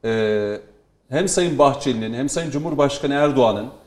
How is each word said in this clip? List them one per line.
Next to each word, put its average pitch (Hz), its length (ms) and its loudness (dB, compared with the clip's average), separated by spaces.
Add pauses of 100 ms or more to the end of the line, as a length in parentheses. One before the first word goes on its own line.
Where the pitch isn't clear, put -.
E, 107 560 0 (480)
hem 170 200 0
Sayın 170 300 0
Bahçeli'nin 123 560 2
hem 135 140 -4
Sayın 165 220 -4
Cumhurbaşkanı 143 640 -2
Erdoğan'ın 127 520 2 (200)